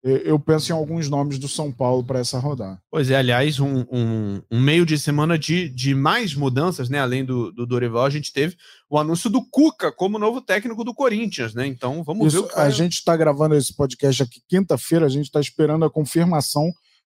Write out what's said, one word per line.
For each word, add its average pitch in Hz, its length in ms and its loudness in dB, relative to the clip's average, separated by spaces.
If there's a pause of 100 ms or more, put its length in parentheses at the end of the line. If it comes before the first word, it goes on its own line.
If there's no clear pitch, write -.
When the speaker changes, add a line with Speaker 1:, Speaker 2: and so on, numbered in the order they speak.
Speaker 1:
Eu, 131 180 2
eu 156 200 2
penso 156 320 0
em 165 40 0
alguns 160 340 -4
nomes 143 280 -2
do 135 100 -8
São 147 240 -6
Paulo 127 320 0
pra 127 160 -4
essa 123 200 -4
rodada. 120 500 -6
Speaker 2:
Pois 139 220 0
é, 135 60 4
aliás, 131 420 2
um, 139 220 0 (100)
um, 113 580 -2
um 113 100 0
meio 151 260 4
de 156 120 0
semana 147 400 0
de, 160 320 -2
de 127 240 -2
mais 165 400 0
mudanças, 139 560 -2
né? 143 100 -2
Além 131 240 -2
do, 123 280 -4
do 120 160 -8
Dorival, 120 380 0
a 139 40 0
gente 147 240 -6
teve 156 220 -2 (340)
o 147 80 0
anúncio 160 320 -2
do 233 160 0
Cuca 277 460 2
como 208 260 -4
novo 226 240 -2
técnico 208 440 -4
do 233 100 -8
Corinthians, 208 580 -2
né? 123 140 -4
Então, 135 340 -6
vamos 156 320 0
Speaker 1:
Isso, 160 40 2
Speaker 2:
ver 202 80 0
o - 40 -10
que - 60 -12
vai 151 100 2
Speaker 1:
a 143 60 4
gente 165 320 -2
tá 170 120 4
gravando 156 400 2
esse 139 200 0
podcast 135 480 0
aqui - 240 -6
quinta-feira, 165 580 2
a 143 40 4
gente 139 200 -2
tá 147 120 0
esperando 151 440 0
a 151 60 2
confirmação 160 800 0 (360)